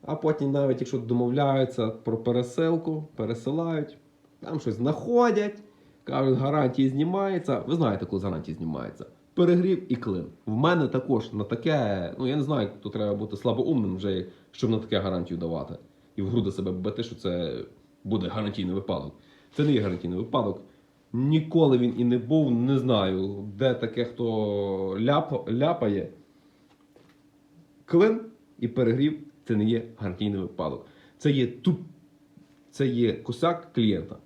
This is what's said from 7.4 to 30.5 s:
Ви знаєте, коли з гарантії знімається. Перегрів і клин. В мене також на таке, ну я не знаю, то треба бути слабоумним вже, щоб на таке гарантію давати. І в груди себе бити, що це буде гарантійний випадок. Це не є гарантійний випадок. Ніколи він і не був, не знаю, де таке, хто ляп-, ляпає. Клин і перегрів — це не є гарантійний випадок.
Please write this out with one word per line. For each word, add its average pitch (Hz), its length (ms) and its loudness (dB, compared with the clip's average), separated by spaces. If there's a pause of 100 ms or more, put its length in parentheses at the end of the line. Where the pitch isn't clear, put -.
Ви 135 160 -2
знаєте, 127 320 0
коли 98 140 -2
з 92 40 -6
гарантії 80 320 -6
знімається. 73 500 -8 (280)
Перегрів 180 580 4
і 120 40 2
клин. 92 300 -4 (200)
В 110 40 -6
мене 147 380 2
також - 440 0
на 104 120 -4
таке, 117 760 -2
ну 131 80 -4
я 135 100 0
не 147 60 0
знаю, 131 280 0 (120)
то 104 80 -8
треба 104 240 -2
бути 104 220 -6
слабоумним 117 600 0
вже, 92 300 -2 (240)
щоб - 200 -2
на 113 80 2
таке 104 200 -2
гарантію 92 400 -2
давати. 82 400 -6 (380)
І 101 60 -4
в 95 60 -2
груди 101 240 0
себе 95 200 -4
бити, 92 300 -4
що - 120 -8
це 85 500 -4 (400)
буде 98 240 -2
гарантійний 101 460 -4
випадок. 82 400 -4 (400)
Це 147 100 0
не 147 80 4
є 123 80 4
гарантійний 90 380 -4
випадок. 110 440 -2 (500)
Ніколи 147 680 4
він 120 220 2
і 123 40 4
не 120 140 4
був, 135 320 2
не 123 280 2
знаю, 101 760 0
де 127 180 2
таке, 120 300 -2
хто 120 220 -4 (720)
ляп-, 135 540 0
ляпає. 120 600 0 (1700)
Клин 220 360 6 (380)
і 120 100 -2
перегрів — 131 580 2 (180)
це 113 120 0
не 104 80 2
є 113 240 0 (100)
гарантійний 101 420 -2
випадок. 82 460 -6 (320)